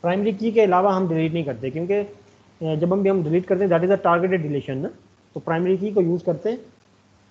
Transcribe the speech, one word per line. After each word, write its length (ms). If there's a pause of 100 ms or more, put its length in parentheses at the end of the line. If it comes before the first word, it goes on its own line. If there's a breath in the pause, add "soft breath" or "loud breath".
Primary 280
की 200
के 100
अलावा 300
हम 160
delete 240
नहीं 120
करते, 260
क्योंकि, 240
अ, 800
जब 180
हम 100
भी 60
हम 160
delete 220
करते 180
हैं, 60
that 180
is 100
a 80
targeted 400
deletion 360
ना, 80 (460)
तो 40
primary 380
की 140
को 80
यूज़ 240
करते 260
हैं 80 (720)